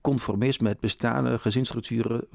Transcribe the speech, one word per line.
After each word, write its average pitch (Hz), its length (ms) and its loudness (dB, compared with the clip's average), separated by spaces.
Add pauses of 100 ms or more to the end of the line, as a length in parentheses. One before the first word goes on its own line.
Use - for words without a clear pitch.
conformisme, 123 680 0
het 101 120 -2
bestaande 120 580 0
gezinsstructuren 117 840 0 (100)